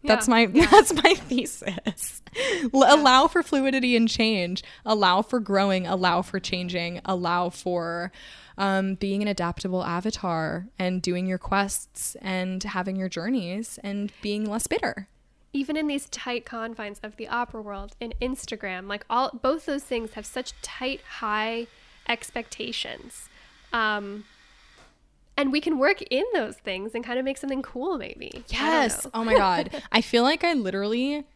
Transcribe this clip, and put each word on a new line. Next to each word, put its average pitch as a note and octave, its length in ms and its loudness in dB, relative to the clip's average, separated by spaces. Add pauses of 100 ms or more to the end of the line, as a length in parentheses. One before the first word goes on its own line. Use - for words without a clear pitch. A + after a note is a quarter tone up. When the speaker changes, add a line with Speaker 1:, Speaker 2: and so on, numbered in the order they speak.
Speaker 1:
That's A3+ 240 4
Speaker 2:
Yeah. B3 60 6
Speaker 1:
my, A3+ 60 8 (120)
Speaker 2:
Yeah. D#4+ 140 8
Speaker 1:
<laughs> - 40 4
that's G4+ 240 10
my E4 200 6
thesis. - 1080 -4 (140)
L- G4+ 380 -2
Speaker 2:
Yeah. C4+ 200 10
Speaker 1:
allow C#4 320 8
for E4+ 160 2
fluidity C4 540 2
and A3+ 120 4
change. G3 540 0 (220)
Allow G3+ 380 4
for B3 180 0
growing. G3 460 2
Allow F3+ 360 2
for - 160 -6
changing. F3+ 680 -4
Allow F3+ 460 0
for, E3+ 640 -4 (440)
um, F#3+ 380 0
being G3 280 -2
an G#3 60 0
adaptable F3+ 540 -4
avatar F3 880 -4 (100)
and F#3 240 -2
doing F3+ 240 -2
your F#3 120 -2
quests - 840 -4
and F#3 420 -4
having F#3+ 340 -4
your F#3+ 120 -2
journeys G3 720 -4
and G3+ 300 -6 (100)
being G#3 260 -2
less A3 200 -2
bitter. - 400 -4 (440)
Speaker 2:
Even C#4 240 -2
in D4+ 120 0
these C#4 220 -4
tight A#3+ 340 -6
confines A3+ 580 -10
of G#3+ 140 -14
the A3+ 100 -10
opera A#3+ 360 -4
world G3+ 380 -12
and A#3 220 -8
Instagram, G3+ 680 -6
like, G3+ 220 -6
all, B3 200 2 (120)
both D4+ 240 0
those C#4+ 160 -4
things A3+ 300 -6
have G#3 140 -12
such - 260 -8 (100)
tight, C4 380 -8 (180)
high A3+ 480 -4 (640)
expectations. - 1000 -10 (440)
Um, G#3 520 -2 (1120)
and C#4 160 2
we D4 80 2
can D#4 180 0
work E4 320 2
in C4+ 140 2 (100)
those B3 220 0
things G3 380 -8
and A#3+ 100 -6
kind A#3+ 140 -4
of C4 60 -2
make C4+ 140 -2
something C4+ 240 -4
cool, D4 360 -4
maybe. - 360 -12
I - 40 -14
don't A#3 140 -16
Speaker 1:
Yes. C#4+ 520 2
Speaker 2:
know. C4 100 -12
Speaker 1:
Oh A3+ 100 -2
my A3 120 2
God. F#3 340 4 (160)
Speaker 2:
<laughs> - 60 -8
Speaker 1:
I A3+ 80 4
feel A#3 220 2
like D4+ 220 2
I F4 100 2
literally A#3 680 -2 (120)